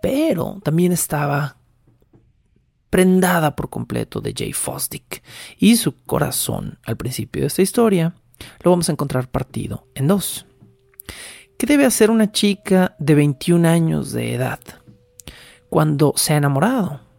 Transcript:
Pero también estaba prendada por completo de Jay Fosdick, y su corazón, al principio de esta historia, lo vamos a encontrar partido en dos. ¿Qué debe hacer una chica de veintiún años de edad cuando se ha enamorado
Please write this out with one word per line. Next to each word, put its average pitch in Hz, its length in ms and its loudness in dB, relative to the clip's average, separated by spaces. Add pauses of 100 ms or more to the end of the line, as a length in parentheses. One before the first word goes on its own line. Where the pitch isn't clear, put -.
Pero 277 600 -2
también 170 280 2
estaba 147 640 -2 (1300)
prendada 180 640 2
por - 140 -8
completo 117 520 -6
de 110 140 -6
Jay - 180 -8
Fosdick, - 680 -10 (380)
y 214 160 6
su 143 280 -2
corazón, - 800 -4
al 113 140 -6
principio 131 460 -6
de 139 60 -2
esta - 120 -2
historia, 190 540 0 (480)
lo 175 80 4
vamos 175 180 2
a 160 40 0
encontrar 135 360 -4
partido - 640 -8
en 131 140 -2
dos. - 400 -2 (1120)
¿Qué - 60 0
debe 285 200 4
hacer 214 240 4
una 220 220 2
chica 196 680 0
de 151 160 4
veintiún 147 500 4
años 160 480 2
de 117 200 -4
edad - 280 -6 (1040)
cuando 151 480 2
se - 180 -2
ha 151 40 2
enamorado 147 640 0 (180)